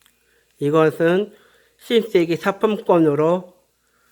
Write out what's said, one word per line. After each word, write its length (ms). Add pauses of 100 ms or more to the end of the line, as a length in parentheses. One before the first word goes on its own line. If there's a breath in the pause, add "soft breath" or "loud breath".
(600)
이것은 760 (440 soft breath)
신세계 580
상품권으로, 1160 (580)